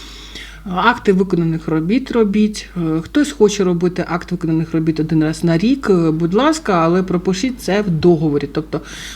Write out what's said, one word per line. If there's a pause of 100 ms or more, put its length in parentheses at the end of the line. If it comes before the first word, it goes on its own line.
(640)
Акти
виконаних
робіт
робіть.
Е,
хтось
хоче
робити
акт
виконаних
робіт
один
раз
на
рік,
е,
будь
ласка,
але
пропишіть
це
в
договорі.
Тобто (340)